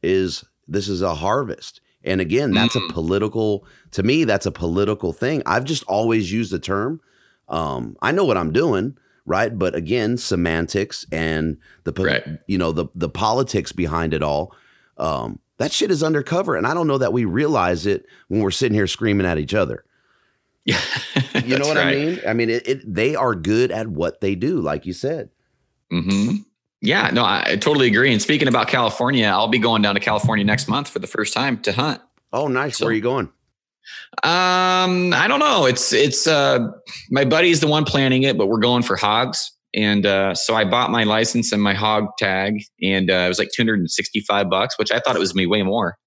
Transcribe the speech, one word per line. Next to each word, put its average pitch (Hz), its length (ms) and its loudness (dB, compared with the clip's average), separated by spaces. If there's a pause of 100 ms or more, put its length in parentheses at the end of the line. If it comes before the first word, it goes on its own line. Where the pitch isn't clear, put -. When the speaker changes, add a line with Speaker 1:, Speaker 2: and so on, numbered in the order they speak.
Speaker 1:
is, 92 420 -2 (240)
"This 95 180 -4
is 95 140 -4
a 90 140 -2
harvest." 101 640 -4 (240)
And 95 160 0
again, 107 320 0
that's 113 240 2
a 117 40 0
Speaker 2:
Mm. 87 100 -10
Speaker 1:
political, 101 760 -2 (280)
to - 100 -2
me, 139 220 4
that's 104 200 0
a 98 60 0
political 90 640 -2
thing. 143 320 -2
I've 117 180 0
just 143 200 -4
always 107 460 0
used 107 220 -2
the 92 60 -4
term. 110 420 -4 (480)
Um, 67 540 -6
I 120 100 0
know 190 140 2
what 117 100 2
I'm 82 160 -2
doing, 123 460 0 (260)
right? 110 340 0
But 90 160 0
again, 110 440 -2
semantics 87 920 -2
and 80 460 -2 (280)
the 82 100 -4
po- 92 100 -2
Speaker 2:
Right. 71 180 0 (240)
Speaker 1:
you 95 120 -2
know, 85 120 0
the, 80 140 -2 (100)
the 85 140 -4
politics 110 640 0
behind 80 400 -2
it 76 100 -2
all, 76 320 -2 (440)
um, 60 400 -6 (180)
that - 160 -2
shit - 180 0
is 151 120 2
undercover. 160 540 0
And 90 100 -2
I 143 80 0
don't 165 140 0
know 139 100 2
that 113 160 0
we 120 100 0
realize 92 640 0
it 101 180 -2 (240)
when 104 140 0
we're 98 80 2
sitting 113 240 0
here 104 140 2
screaming 101 380 0
at 85 120 0
each 76 160 -4
other. 71 300 -2 (840)
Speaker 2:
Yeah. - 120 0 (360)
<laughs> 131 320 -2
Speaker 1:
You 131 100 0
know 143 80 0
Speaker 2:
That's 147 40 0
Speaker 1:
what 151 100 0
I - 60 2
Speaker 2:
right. 87 120 2
Speaker 1:
mean? 156 320 -2
I 110 60 0
mean, 117 160 2
it, 117 180 -2
it, 127 260 -4
they 123 220 0
are 120 180 0
good 104 360 0
at 110 180 -4
what 82 320 -4
they 101 140 0
do, 131 260 -2
like 76 240 -4
you 92 80 -6
said. 139 380 -6 (600)
Speaker 2:
Mm-hmm. 98 460 2 (480)
Yeah, 170 280 2
no, 120 120 2
I, 95 220 0
I 80 120 0
totally 143 280 4
agree. 120 260 4
And 107 80 4
speaking 147 280 0
about 117 180 2
California, 123 640 2
I'll 101 180 2
be 117 140 2
going 110 220 4
down 101 120 2
to 101 60 0
California 107 440 0
next 104 220 0
month 139 220 -2
for - 100 -6
the 98 80 -8
first - 260 -4
time 120 300 -2
to - 100 -2
hunt. 127 280 -2 (320)
Speaker 1:
Oh, 143 160 -2
nice. 131 300 -2
Speaker 2:
So - 80 -2
Speaker 1:
Where 117 40 0
are 113 60 2
you 107 40 0
going? 120 280 -2 (960)
Speaker 2:
Um, 185 880 2
I 160 140 2
don't 285 120 0
know. 240 260 2
It's, 127 260 0
it's, 139 340 2
uh, 139 420 2 (420)
my 135 140 2
buddy's 160 360 4
the 156 60 2
one 151 180 4
planning 131 400 2
it, 131 140 2
but 104 80 2
we're 110 140 2
going 120 220 4
for 98 140 0
hogs. 117 540 0 (240)
And, 104 300 2
uh, 98 300 2
so - 200 -2
I 110 100 2
bought 117 260 2
my 113 140 2
license 110 480 0
and 104 100 0
my 101 120 2
hog 107 320 0 (120)
tag, 101 440 -2 (200)
and, 95 280 0
uh, 95 40 4
it 90 140 2
was, 92 100 -2
like, 98 160 0
two - 80 0
hundred 110 180 2
and 82 100 -2
sixty-five 101 600 -2
bucks, 95 280 0
which 104 140 0
I 113 80 2
thought 123 160 0
it - 20 0
was 90 140 0
gonna 92 100 0
be 90 40 2
way 101 160 2
more. 95 340 -2 (100)